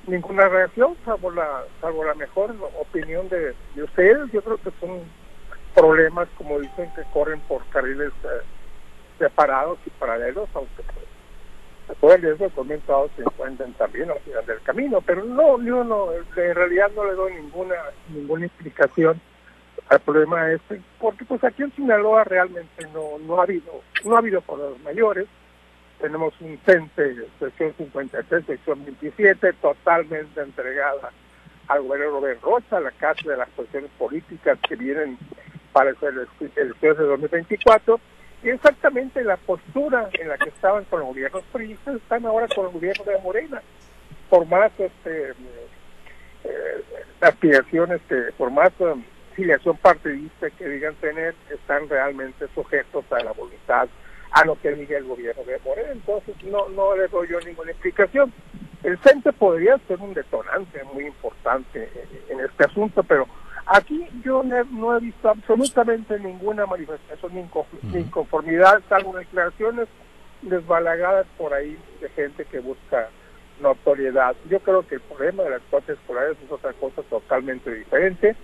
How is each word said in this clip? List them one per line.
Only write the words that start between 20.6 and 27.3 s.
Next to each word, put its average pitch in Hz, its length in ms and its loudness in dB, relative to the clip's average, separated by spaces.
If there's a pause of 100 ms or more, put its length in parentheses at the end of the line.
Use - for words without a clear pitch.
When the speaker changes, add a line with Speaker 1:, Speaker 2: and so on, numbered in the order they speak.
Speaker 1:
porque, 220 240 -4
pues, 240 220 -6
aquí 254 180 -2
en 285 140 -8
Sinaloa 220 480 4
realmente 180 680 -4
no, 151 320 -10
no 170 140 0
ha 175 40 4
habido, 175 400 -6 (200)
no 220 140 4
ha - 20 8
habido 202 220 0
problemas 139 400 -10
mayores. 196 460 0 (720)
Tenemos 156 320 -4 (100)
un 160 220 -16
cente 156 640 4 (140)